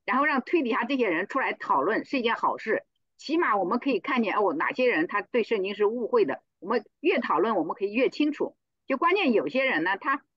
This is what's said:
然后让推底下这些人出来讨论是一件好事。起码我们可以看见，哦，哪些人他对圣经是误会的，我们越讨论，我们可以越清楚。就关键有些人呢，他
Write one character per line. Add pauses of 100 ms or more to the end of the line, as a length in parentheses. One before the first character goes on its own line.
然
后
让
推
底
下
这
些
人
出
来
讨
论
是
一
件
好
事。 (340)
起
码
我
们
可
以
看
见，
哦，
哪
些
人
他
对
圣
经
是
误
会
的， (180)
我
们 (180)
越
讨
论，
我
们
可
以
越
清
楚。 (300)
就
关
键
有
些
人
呢，
他 (120)